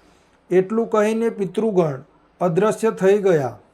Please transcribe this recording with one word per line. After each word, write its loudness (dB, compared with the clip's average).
એટલું 0
કહીને 0
પિતૃગણ -2
અદૃશ્ય 0
થઈ 2
ગયા. 0